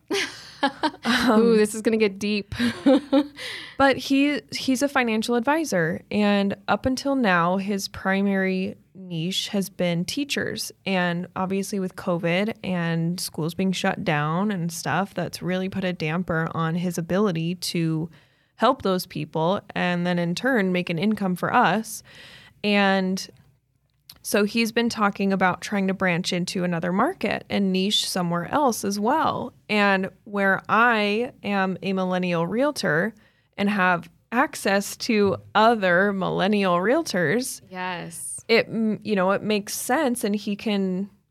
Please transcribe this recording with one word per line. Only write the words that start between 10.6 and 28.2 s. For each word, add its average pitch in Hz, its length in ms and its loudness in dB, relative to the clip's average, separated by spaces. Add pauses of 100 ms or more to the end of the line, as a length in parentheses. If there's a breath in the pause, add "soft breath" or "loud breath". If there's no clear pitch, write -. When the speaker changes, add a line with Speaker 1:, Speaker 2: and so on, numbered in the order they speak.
Speaker 2:
And 180 520 0
obviously 196 440 -2
with 185 160 -6
covid 175 680 0
and 170 560 -2
schools 165 340 -4
being 190 180 0
shut - 320 -2
down 165 460 0
and 175 220 -2
stuff, 165 420 -2
that's - 300 -6
really 185 260 -2
put 190 140 -4
a 180 100 -2
damper 165 640 -2
on 160 180 0
his 175 240 -2
ability 175 580 0
to 165 540 -2 (460 soft breath)
help 247 260 2
those 185 240 0
people 160 560 -2 (140)
and 175 320 -2
then 175 100 0
in 175 160 0
turn 208 380 0
make 180 180 0
an 170 80 -2
income 190 380 0
for - 180 -2
us. 220 480 2 (600 loud breath)
And 196 640 2 (960)
so 208 200 2
he's 220 280 0
been 233 180 0
talking 202 420 0
about 185 300 0
trying 196 260 -2
to 190 60 0
branch 180 400 0
into 180 300 -2
another 175 280 -2
market 226 580 -2
and 202 220 0
niche 185 380 0
somewhere 175 420 -2